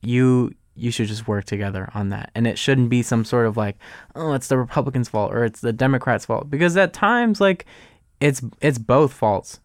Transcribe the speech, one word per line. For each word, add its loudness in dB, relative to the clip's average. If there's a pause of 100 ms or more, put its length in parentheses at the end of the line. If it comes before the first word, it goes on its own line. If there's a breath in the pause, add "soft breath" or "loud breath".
you, 2 (220)
you -4
should -2
just -8
work -2
together -6
on -4
that. -6
And 2
it -2
shouldn't 2
be 2
some 0
sort 2
of, -2
like, -4 (380 loud breath)
"Oh, -4
it's -4
the 2
Republicans' -2
fault -2
or 0
it's -4
the -2
Democrats' 0
fault," -4
because 2
at 2
times, 2
like, 2 (560 loud breath)
it's, 2 (200)
it's 2
both 4
faults -2